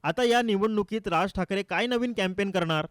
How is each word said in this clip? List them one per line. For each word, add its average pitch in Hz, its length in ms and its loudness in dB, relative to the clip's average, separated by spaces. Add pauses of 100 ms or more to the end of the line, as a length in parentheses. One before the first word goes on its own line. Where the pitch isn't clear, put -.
आता 170 200 0
या 240 180 4
निवडणुकीत 208 640 0
राज 170 280 0
ठाकरे 196 260 -2
काय 185 240 -2
नवीन 247 260 0
कॅम्पेन 196 380 -2
करणार? 160 400 0